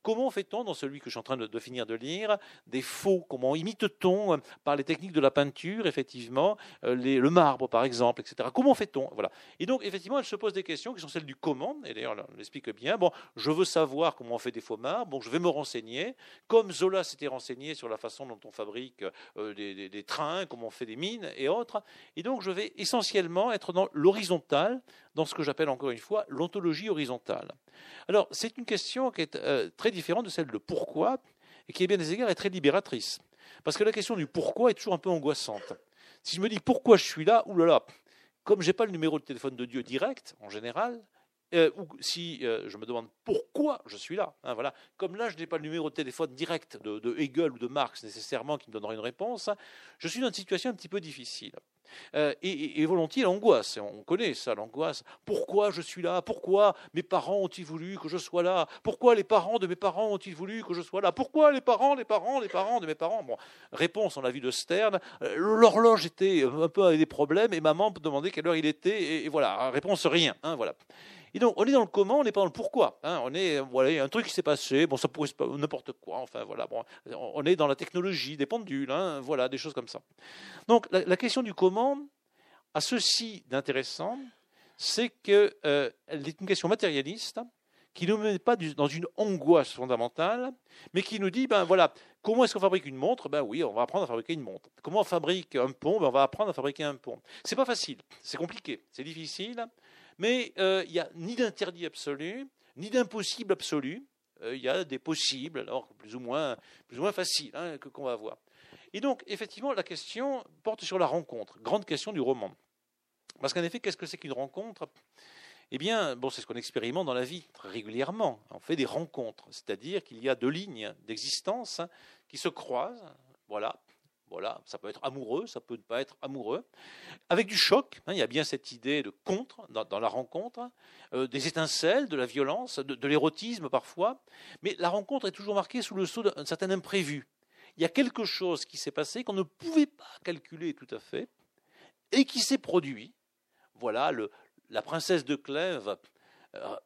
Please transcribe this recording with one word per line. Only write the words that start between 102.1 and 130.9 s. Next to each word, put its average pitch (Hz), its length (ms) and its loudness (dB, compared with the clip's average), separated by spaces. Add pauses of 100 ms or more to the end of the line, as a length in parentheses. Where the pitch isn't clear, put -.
ni 185 120 -10
d'impossible 214 640 -2
absolu. 160 560 -4 (360)
Euh, 117 120 -6
il 131 60 -12
y 127 80 -2
a 180 160 0
des 135 120 -6
possibles, 147 640 -4
alors 113 380 -8
plus 107 180 -16
ou 127 60 -10
moins, 127 340 -2 (320)
plus 120 120 -14
ou - 20 -6
moins 196 100 0
faciles, 165 420 -4
hein, 160 240 -10
que, 143 120 -20
qu'on 139 160 -12
va 123 100 -2
voir. 107 220 -10 (560)
Et 208 80 -8
donc, 269 260 0
effectivement, 214 460 -6
la 196 100 -2
question 247 580 -6 (220)
porte 214 220 -4
sur 185 140 -2
la 170 60 4
rencontre, 135 540 -4
grande 208 240 0
question 170 300 -4
du 156 80 0
roman. 117 320 0 (880)
Parce 135 120 -2
qu'en 175 100 -2
effet, 170 180 -6
qu'est-ce 185 160 -4
que - 80 -14
c'est - 120 -12
qu'une 147 140 -10
rencontre ? 180 560 -10 (840)
Eh 127 60 -4
bien, 175 380 0
bon, 127 140 -4
c'est - 100 -8
ce 110 80 -14
qu'on 117 80 -8
expérimente 123 520 -4
dans 127 60 0
la 127 120 -2
vie 135 260 -10
très - 160 -20
régulièrement. 127 720 -4 (120)
On 101 80 -16
fait 165 180 -4
des 135 80 0
rencontres, - 640 -8
c'est-à-dire 131 500 -8
qu'il 113 220 -16
y 135 60 0
a 135 60 2
deux 123 120 -2
lignes 147 460 -6 (120)
d'existence, 170 760 -6
hein, 175 80 -8 (400)
qui - 80 -18
se - 100 -2
croisent, 175 640 -6 (360)
voilà. 104 320 -6 (500)
Voilà, 90 340 -8
ça - 140 -14
peut 101 100 -12
être 107 140 -14
amoureux, 135 420 -6
ça 131 160 -14
peut 120 140 -12
ne 107 80 -14
pas 120 180 -6
être - 220 -12
amoureux. 135 420 -6 (640)
Avec 196 160 4
du 202 100 -6
choc, - 520 4
hein, 180 60 -4
il 196 40 -6
y 143 60 2
a 113 40 2
bien 139 160 0
cette - 280 -6
idée 127 320 -2
de 101 80 -12
contre 214 580 -6
dans, 110 160 -4
dans 95 140 -4
la 113 80 2
rencontre, 196 640 -8 (420)